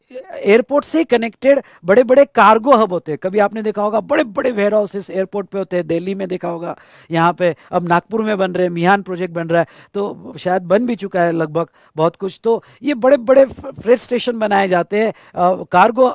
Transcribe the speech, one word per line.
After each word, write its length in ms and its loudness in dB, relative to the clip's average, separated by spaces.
एयरपोर्ट 500 2
से 200 -2
कनेक्टेड 560 0
बड़े-बड़े 400 4
कार्गो 520 4
हब 160 2
होते 200 -6
हैं। 100 -6
कभी 160 -2
आपने 240 -2
देखा 200 -4
होगा, 180 -2
बड़े-बड़े 500 -2
वेयरहाउसेस 600 -2
एयरपोर्ट 360 -6
पे 120 -10
होते 180 -6
हैं, 100 -2
दिल्ली 280 -4
में 140 -8
देखा 200 -8
होगा, 280 -10
यहाँ 220 2
पे 240 -2
अब 160 -2
नागपुर 340 -2
में 160 -2
बन 140 -2
रहे 140 -2
हैं, 40 -2
मिहान 320 0
प्रोजेक्ट 320 -10
बन 140 -8
रहा 120 0
है, 60 0
तो 440 -10
शायद 240 -2
बन 240 0
भी 100 -4
चुका 260 -4
है 100 0
लगभग 340 -4
बहुत 200 0
कुछ। 280 -10
तो 200 -2
ये 120 -2
बड़े-बड़े 500 4
फ्रेट 380 -2
स्टेशन 400 -6
बनाए 300 0
जाते 340 -2
हैं, 80 0
अ, 520 -2
कार्गो 520 2